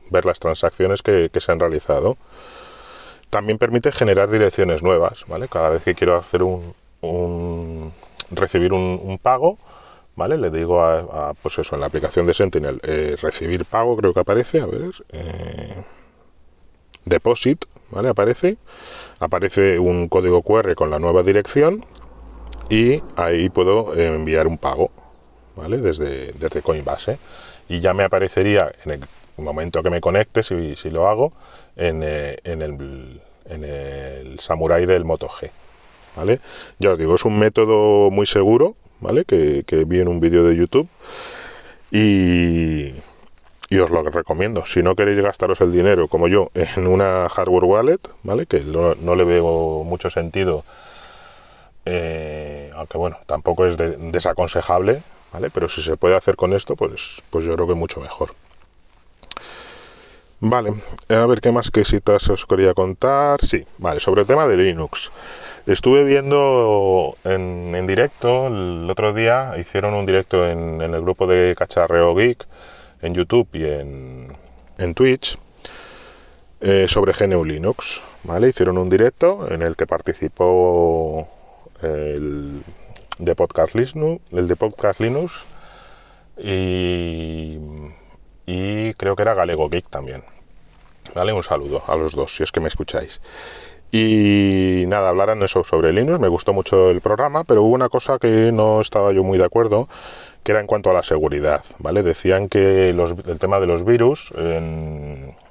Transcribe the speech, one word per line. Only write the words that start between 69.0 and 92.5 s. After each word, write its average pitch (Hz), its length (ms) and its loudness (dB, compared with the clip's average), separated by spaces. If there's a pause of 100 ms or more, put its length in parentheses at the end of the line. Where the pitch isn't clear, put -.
día 117 440 0
hicieron 101 360 -4
un 101 100 -2
directo 92 420 2
en, 85 360 -4
en 82 100 -6
el 82 80 -4
grupo 92 260 -2
de 90 300 4
Cacharreo 85 580 2
Geek, 117 320 0 (540)
en 87 140 -6
YouTube 110 400 2
y 80 100 -6
en, 67 720 -8 (400)
en 87 180 -4
Twitch, 131 440 0 (1200)
eh, 98 300 4
sobre 98 240 2
G 104 100 0
N 95 120 2
U 82 100 2
Linux, 80 560 -6 (220)
¿vale? 87 240 2
Hicieron 92 280 0
un 90 140 0
directo 165 600 2
en 82 120 -6
el 82 140 -2
que - 100 -2
participó 82 1400 0 (540)
el 73 840 -8 (540)
de 85 180 -2
Podcast 80 400 -2
Linux, 156 480 -4 (100)
el 90 140 -2
de 87 100 0
Podcast 107 440 -2
Linux 139 320 -4 (1040)
y, 87 1200 -4 (880)
y 104 500 -4
creo 98 220 -2
que 104 60 0
era 101 100 2
Galego 85 380 0
Geek 87 180 -4
también. 65 340 -12 (920)
Vale, 95 180 -2
un 92 120 -4
saludo 71 420 -4
a 78 100 0
los 78 180 -2
dos, 69 200 -4
si - 80 -4
es - 80 -4